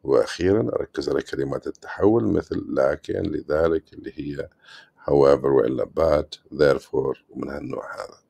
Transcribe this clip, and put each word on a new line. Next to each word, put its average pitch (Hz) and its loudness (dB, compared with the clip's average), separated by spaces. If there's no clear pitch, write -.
وأخيرًا، 76 2
أركز - -4
على - 0
كلمات 67 -6
التحول - 0
مثل 87 -2
لكن، 69 -2
لذلك، 80 -2
اللي 78 -14
هي 71 -8
however، 69 6
وإلا 64 2
but، 76 -2
therefore، 67 2
ومن 67 -10
هالنوع 69 -10
هذا. - -14